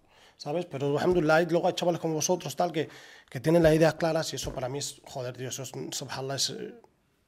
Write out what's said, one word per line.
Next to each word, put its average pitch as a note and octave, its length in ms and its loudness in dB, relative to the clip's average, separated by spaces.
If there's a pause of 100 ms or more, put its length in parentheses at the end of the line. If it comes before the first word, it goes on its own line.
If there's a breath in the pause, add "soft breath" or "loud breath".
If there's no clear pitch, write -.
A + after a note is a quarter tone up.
(380 soft breath)
¿sabes? D#3+ 300 -4
Pero, C#3+ 320 -2
alhamdulillah, D#3+ 500 4
luego E3 180 2
hay F3 60 2
chavales E3+ 260 0
como D#3+ 140 -2
vosotros, D#3 420 -2
tal, F3 160 0
que, D3+ 160 -2 (420 loud breath)
que C3+ 120 -10
tienen D#3+ 200 6
las D#3 140 8
ideas D#3+ 200 4
claras D#3+ 360 -2
y C#3 60 -8
eso D3 160 -6
para B2+ 160 -6
mí C3+ 100 -6
es, - 260 -10
joder, B2 300 -10
tío, B2 140 -8
eso C3+ 140 -8
es, C3 80 -12 (200)
subhanallah, C3+ 440 -6
es, - 160 -2
eh, - 240 -10 (520)